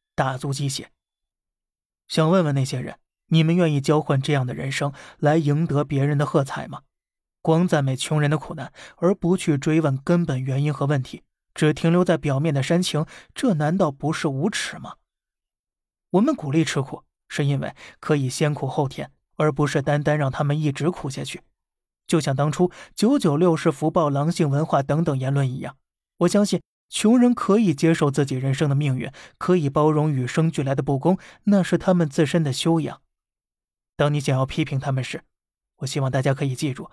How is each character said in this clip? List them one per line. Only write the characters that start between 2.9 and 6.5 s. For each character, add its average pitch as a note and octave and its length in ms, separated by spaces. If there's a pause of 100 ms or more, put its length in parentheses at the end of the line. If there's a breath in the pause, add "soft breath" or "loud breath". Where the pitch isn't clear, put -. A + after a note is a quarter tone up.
你 D#3+ 160
们 E3 120
愿 E3+ 160
意 C#3+ 80
交 D3+ 220
换 C#3 200
这 D3 120
样 C3+ 120
的 B2 80
人 C3 180
生 C#3+ 200 (280 loud breath)
来 D3+ 180
赢 D3+ 280
得 C#3+ 200
别 C#3 180
人 C#3+ 140
的 D3 80
喝 C#3+ 180
彩 - 240